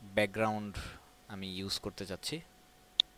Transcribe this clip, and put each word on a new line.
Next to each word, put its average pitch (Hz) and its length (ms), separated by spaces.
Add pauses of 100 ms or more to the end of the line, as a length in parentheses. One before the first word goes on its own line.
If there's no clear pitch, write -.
(160)
ব্যাকগ্রাউন্ড 107 600 (520)
আমি 95 280
ইউজ 95 240
করতে 101 260
চাচ্ছি, 98 360 (760)